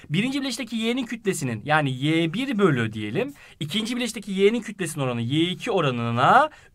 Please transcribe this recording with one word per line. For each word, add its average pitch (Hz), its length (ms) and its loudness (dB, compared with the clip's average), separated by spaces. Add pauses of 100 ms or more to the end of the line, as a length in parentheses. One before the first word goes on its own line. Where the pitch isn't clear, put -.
(100)
Birinci 247 300 0
bileşikteki 254 360 -6
Y'nin 233 300 -2
kütlesinin 147 580 -4
yani 139 400 0
Y 160 280 2
bir 254 260 -2
bölü 123 340 4
diyelim. 117 420 -4 (260)
İkinci 214 360 -4
bileşikteki 233 360 -6
Y'nin 202 280 4
kütlesinin 156 440 -6
oranı 120 180 -2
Y 151 280 0
iki 185 200 -6
oranına 147 800 4 (240)